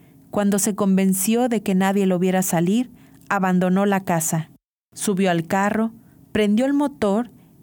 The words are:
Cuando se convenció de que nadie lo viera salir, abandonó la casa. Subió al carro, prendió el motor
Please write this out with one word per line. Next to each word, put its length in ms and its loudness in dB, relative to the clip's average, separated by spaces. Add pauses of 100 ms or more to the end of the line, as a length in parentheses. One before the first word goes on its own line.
(300)
Cuando 280 0
se 160 -2
convenció 720 0
de 140 -2
que 120 -2
nadie 320 2
lo 120 2
viera 240 2
salir, 480 0 (380)
abandonó 580 0
la 180 0
casa. 460 -4 (440)
Subió 360 -2
al 160 0
carro, 460 0 (400)
prendió 320 2
el 100 0
motor 560 -2 (320)